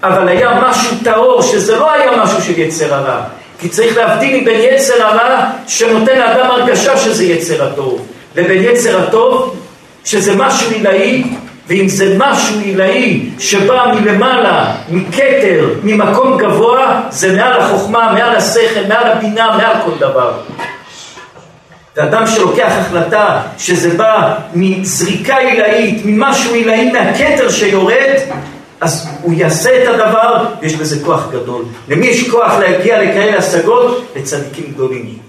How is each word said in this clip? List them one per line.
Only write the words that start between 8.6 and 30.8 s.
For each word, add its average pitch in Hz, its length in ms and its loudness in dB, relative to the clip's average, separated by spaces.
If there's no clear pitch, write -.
יצר - 360 2
הטוב 508 560 0
שזה 196 320 0
משהו 233 340 0
עילאי, 208 520 0
ואם 196 220 0
זה 190 280 2
משהו 214 420 0
עילאי 190 680 0
שבא 240 540 2
מלמעלה, 208 800 2
מכתר, 185 800 2
ממקום 208 540 2
גבוה, 240 720 2
זה 185 260 0
מעל 247 240 2
החוכמה, 214 540 0
מעל 233 220 0
השכל, 220 540 0
מעל 233 220 2
הבינה, 220 460 0
מעל - 180 2
כל 156 140 -4
דבר. 127 320 0
ואדם 214 300 0
שלוקח 190 520 0
החלטה 185 640 0
שזה 170 400 0
בא 165 380 2
מזריקה 190 840 -2
עילאית, 226 680 0
ממשהו 233 480 0
עילאי, 233 380 2
מהכתר 254 580 0
שיורד, 208 680 2
אז - 260 -4
הוא 170 120 0
יעשה 240 500 2
את 240 40 2
הדבר, 226 580 2
ויש 156 140 -2
בזה 147 300 -4